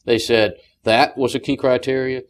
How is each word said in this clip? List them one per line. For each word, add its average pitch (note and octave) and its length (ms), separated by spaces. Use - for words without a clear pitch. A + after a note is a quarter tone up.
they A#2 120
said A2 380
that A#2+ 320
was C3 200
a C3+ 40
key C#3 160
criteria, C3 760